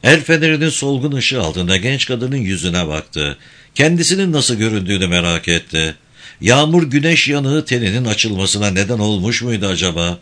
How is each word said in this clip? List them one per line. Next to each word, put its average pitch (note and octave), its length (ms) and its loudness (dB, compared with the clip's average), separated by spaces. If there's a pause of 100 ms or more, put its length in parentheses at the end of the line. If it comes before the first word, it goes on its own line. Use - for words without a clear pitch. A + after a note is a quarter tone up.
El D3+ 180 6
fenerinin D#3 480 2
solgun C#3 440 -2
ışığı C3 280 -2
altında F2+ 360 0
genç B2+ 300 -2
kadının B2+ 300 -4
yüzüne F2+ 520 -2
baktı. D2+ 500 -6 (360)
Kendisinin F3 580 2
nasıl B2+ 220 0
göründüğünü G2+ 520 0
merak F2 420 -2
etti. D#2+ 460 -2 (460)
Yağmur D3+ 420 4
güneş D3 460 2
yanığı D3 360 0
teninin A#2+ 400 0
açılmasına G2+ 680 0
neden G2 280 0
olmuş G#2 440 0
muydu A2 240 -2
acaba? F2 560 -2